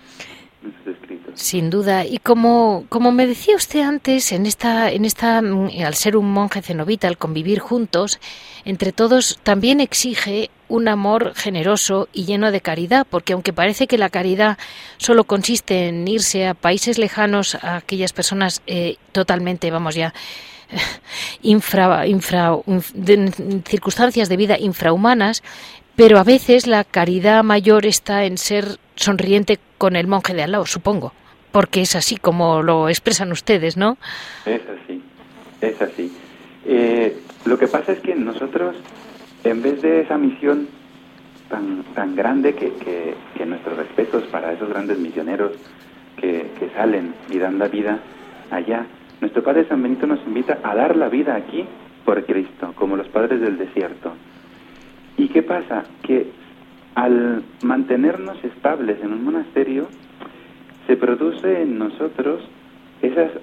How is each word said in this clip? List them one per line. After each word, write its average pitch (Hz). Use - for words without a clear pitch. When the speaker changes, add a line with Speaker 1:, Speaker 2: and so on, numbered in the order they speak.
Speaker 1:
En 104
sus 92
escritos. -
Speaker 2:
Sin 165
duda. 190
Y 240
como, 233
como 240
me 247
decía 311
usted -
antes, 269
en 190
esta, 226
en 208
esta, 226
mm, 196
al 151
ser 214
un 202
monje 202
cenobita, 175
al 175
convivir 160
juntos, 208
entre 190
todos 240
también 220
exige 220
un 226
amor 208
generoso 196
y 190
lleno 208
de 196
caridad, 175
porque 180
aunque 180
parece 196
que 240
la 196
caridad 190
solo 233
consiste 196
en 170
irse 202
a 180
países 202
lejanos, 208
a 175
aquellas 185
personas, 190
eh, 175
totalmente, 180
vamos 165
ya, 160
<laughs> -
infra-, 190
infra-, 180
inf-, 185
de, 196
en 196
circunstancias 220
de 180
vida 202
infrahumanas, 202
pero 220
a 185
veces 247
la 208
caridad 185
mayor 214
está 202
en 185
ser 202
sonriente 196
con 185
el 175
monje 190
de 160
al 165
lado, 202
supongo, 180
porque 185
es 185
así 190
como 170
lo 160
expresan 214
ustedes, 165
¿no? 214
Speaker 1:
Es 113
así, 90
es 110
así. 90
Eh, 120
lo 123
que 127
pasa -
es 185
que 180
nosotros, 151
en 117
vez 139
de 160
esa 151
misión 143
tan, 98
tan 92
grande, 131
que, -
que, 85
que 82
nuestros 82
respetos 110
para 82
esos 104
grandes 101
misioneros 87
que, 85
que 92
salen 98
y 92
dan 92
la 101
vida 104
allá, 110
nuestro -
Padre 160
San 139
Benito 127
nos 147
invita 127
a 104
dar 156
la 147
vida 131
aquí 147
por -
Cristo, 92
como 98
los -
padres 117
del 104
desierto. 90
¿Y -
qué 160
pasa? 170
Que -
al 120
mantenernos 139
estables 127
en 104
un 113
monasterio, 139
se 127
produce 160
en 127
nosotros 143
esas, 165